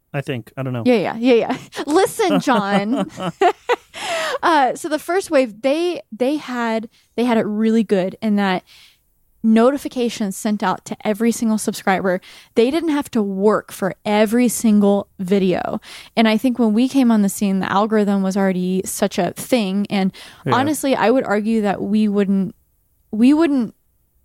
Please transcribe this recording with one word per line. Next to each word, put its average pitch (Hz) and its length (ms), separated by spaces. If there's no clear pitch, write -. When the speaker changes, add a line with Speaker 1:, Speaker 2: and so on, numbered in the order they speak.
Speaker 1:
I 147 80
think. 123 360
I 131 60
don't 131 100
know. 120 120
Speaker 2:
Yeah, 247 100
yeah, 151 220
yeah, 240 160
yeah. 233 240
<laughs> 330 140
Listen, 349 540
John. 202 760
Speaker 1:
<laughs> - 40
Speaker 2:
Uh, 285 320
so 302 120
the 302 120
first 359 320
wave, 254 320
they, 320 360
they 254 260
had, 233 500
they 226 100
had 233 140
it 208 60
really 220 380
good 190 380
in 214 140
that 196 280
notifications 233 920
sent 214 260
out - 240
to - 120
every 220 240
single 220 260
subscriber. 190 640
They 226 140
didn't 320 200
have 285 220
to 233 100
work 196 500
for - 240
every 214 420
single 202 600
video. 190 600
And 226 120
I 220 100
think 240 220
when 220 140
we 240 140
came 262 240
on 220 120
the 196 60
scene, 190 300
the - 120
algorithm 202 520
was 190 140
already 185 480
such - 320
a 180 140
thing. 202 580
And 190 220
Speaker 1:
Yeah. - 80
Speaker 2:
honestly, 269 420
I 202 140
would 254 140
argue 214 380
that 202 200
we 214 260
wouldn't, 196 480
we 240 220
wouldn't 285 400